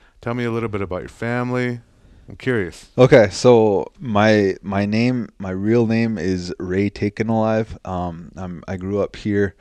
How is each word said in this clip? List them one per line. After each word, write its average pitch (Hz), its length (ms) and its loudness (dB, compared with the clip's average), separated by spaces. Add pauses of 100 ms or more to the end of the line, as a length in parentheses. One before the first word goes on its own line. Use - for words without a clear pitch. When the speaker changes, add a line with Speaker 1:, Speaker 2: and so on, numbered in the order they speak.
(220)
Speaker 1:
Tell 117 120 -6
me 120 120 -6
a 117 60 -4
little 113 180 -4
bit 101 120 -6
about 90 200 -6
your 60 80 -12
family. 123 720 -4 (480)
I'm - 80 -18
curious. 107 600 -4
Speaker 2:
Okay, 123 340 8
so 110 680 4
my, 107 600 2
my 101 240 -4
name, 117 420 -2 (100)
my 98 140 -8
real 107 340 2
name 113 320 0
is 90 400 -4
Ray 95 320 -2
Taken 107 380 -4
Alive. 110 560 -2
Um, 87 540 -8
I'm, 90 300 -12
I 95 100 -8
grew 98 240 -4
up - 160 -6
here 101 440 0